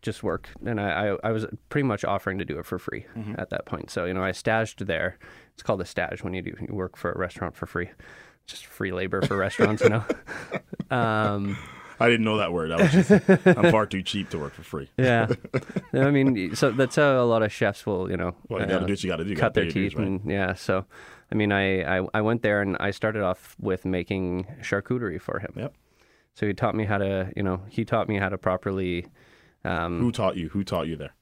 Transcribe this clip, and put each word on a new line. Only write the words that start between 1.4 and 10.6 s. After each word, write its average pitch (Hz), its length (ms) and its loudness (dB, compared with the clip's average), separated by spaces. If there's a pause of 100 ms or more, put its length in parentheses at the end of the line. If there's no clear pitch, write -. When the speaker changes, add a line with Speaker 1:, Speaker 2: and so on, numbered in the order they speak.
Speaker 1:
pretty 143 180 0
much 104 160 0
offering 98 360 -2
to 92 60 -2
do - 140 -6
it 87 60 -10
for 92 140 -6
free - 260 -10 (100)
Speaker 2:
Mm-hmm. 107 220 -8
Speaker 1:
at 101 140 -8
that - 140 -6
point. - 260 -8
So, 87 140 -4
you 90 80 -2
know, 92 100 -2
I 95 80 0
staged 110 560 -2
there. 87 300 -2 (360)
It's - 100 -20
called 101 180 0
a 87 40 -4
stage - 380 -6
when 92 100 -4
you 92 80 -6
do, 87 120 -8 (140)
you - 60 -10
work 92 240 -6
for - 140 -4
a - 60 -6
restaurant 90 380 -6
for - 120 -8
free. 87 220 -4 (580)
Just - 180 -16
free - 260 -6
labor 95 300 -2
for 98 160 0
restaurants, 104 460 2
you - 60 8
know. 110 200 2
<laughs> - 800 -8